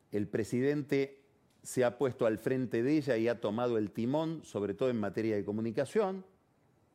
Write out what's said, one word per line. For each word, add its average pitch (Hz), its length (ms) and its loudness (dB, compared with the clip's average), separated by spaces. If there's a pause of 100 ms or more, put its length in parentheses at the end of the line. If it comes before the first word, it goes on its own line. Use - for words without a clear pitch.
(120)
El 104 160 -2
presidente 135 920 0 (420)
se - 220 0
ha 120 160 0
puesto 127 260 0
al 110 140 2
frente 127 420 0
de 147 160 4
ella 127 200 2
y 113 100 2
ha 117 140 0
tomado 113 360 0
el 107 140 0
timón, 151 520 -2
sobre 101 300 -4
todo 131 160 0
en 120 100 0
materia 107 360 0
de 101 100 -2
comunicación. 139 800 -2 (680)